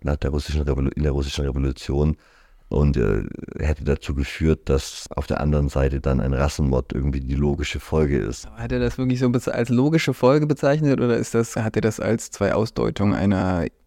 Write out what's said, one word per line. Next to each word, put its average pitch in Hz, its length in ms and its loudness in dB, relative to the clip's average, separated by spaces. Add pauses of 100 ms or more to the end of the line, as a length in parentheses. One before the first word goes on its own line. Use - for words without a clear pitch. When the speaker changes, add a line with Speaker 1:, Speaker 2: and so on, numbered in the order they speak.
Speaker 1:
nach 71 140 0
der 69 140 -2
russischen 73 320 -2
Revolu-, 67 300 0
in 71 100 -2
der 71 100 2
russischen 69 320 -2
Revolution 69 720 0 (500)
und, 73 300 2
äh, 52 260 0 (340)
hätte - 280 -2
dazu 69 280 -2
geführt, 73 540 0
dass - 440 -2
auf - 160 -6
der - 120 -2
anderen 73 300 2
Seite 67 320 0
dann 67 180 2
ein 67 140 0
Rassenmord 65 580 0
irgendwie 67 300 -2
die 65 140 -4
logische 71 440 0
Folge 76 380 0
ist. 53 280 -4
Speaker 2:
Aber - 120 -18
hat 117 160 -6
er 123 60 -2
das 120 180 0
wirklich 127 240 0
so 127 80 4
bez-, 120 180 0
als 120 220 -2
logische 139 440 2
Folge 147 340 4
bezeichnet 147 520 2
oder 120 160 4
ist - 180 -4
das, 117 220 0
hat 110 220 0
er 107 40 2
das 107 200 0
als 113 300 -2
zwei - 220 0
Ausdeutungen 110 600 0
einer 92 540 2 (200)